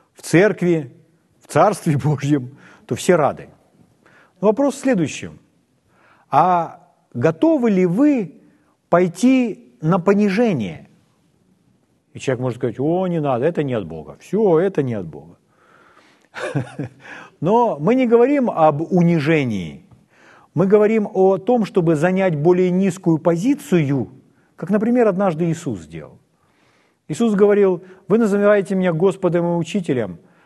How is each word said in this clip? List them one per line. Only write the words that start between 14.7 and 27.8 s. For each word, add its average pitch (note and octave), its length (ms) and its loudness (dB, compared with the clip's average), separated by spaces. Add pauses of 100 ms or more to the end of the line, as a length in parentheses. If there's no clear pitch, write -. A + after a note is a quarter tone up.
не B2 100 -4
от G2 120 -8
Бога». D#2 320 -18 (960)
<laughs> - 560 -8 (520)
Но G#3 360 0
мы D#3 180 0
не C4 120 0
говорим A#3+ 420 2
об D#3 320 2
унижении. D3+ 1040 0 (680)
Мы E3 120 0
говорим G#3 480 2
о F#3+ 240 2
том, A3 280 0
чтобы E3+ 300 0
занять F#3 400 0
более F3+ 360 2
низкую F3+ 460 0
позицию, E3 880 0 (480)
как, E3+ 140 -10
например, A3+ 400 0
однажды F3+ 360 -2
Иисус C#3+ 360 -6
сделал. D2+ 360 -18 (920)
Иисус G#3 260 0
говорил: G3 480 2 (240)